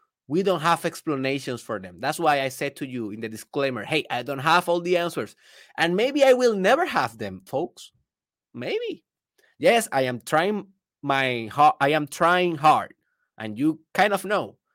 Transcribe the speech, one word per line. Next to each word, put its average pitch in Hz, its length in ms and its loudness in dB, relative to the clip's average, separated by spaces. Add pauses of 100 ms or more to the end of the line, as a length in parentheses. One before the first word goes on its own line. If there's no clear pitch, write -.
(260)
we 160 160 0
don't 185 180 0
have 165 240 2
explanations 135 800 -4
for 110 160 -8
them. 92 200 -16
That's 143 220 -4
why 147 220 4
I 135 80 -2
said 139 260 -6
to 147 100 -10
you 120 260 -6
in 110 100 -10
the 113 80 -6
disclaimer, 127 540 -4
"Hey, 156 260 -2
I 123 120 -4
don't 135 180 -8
have 165 280 2
all 175 140 0
the 175 160 0
answers." 165 360 -6 (440)
And 170 180 0
maybe 277 260 0
I 262 120 8
will 247 200 2
never 214 300 2
have 135 320 -2
them, 98 300 -10
folks. - 460 -8 (600)
Maybe. 330 500 -8 (560)
Yes, 208 320 4
I 135 120 0
am 123 180 -2
trying 190 460 0 (340)
my 131 500 -2
har-, 147 300 4
I 139 120 2
am 151 140 0
trying 175 500 2
hard. 135 360 4 (460)
And 107 200 -10
you 151 220 0 (140)
kind 104 180 2
of 98 140 -4
know, 123 320 -4 (160)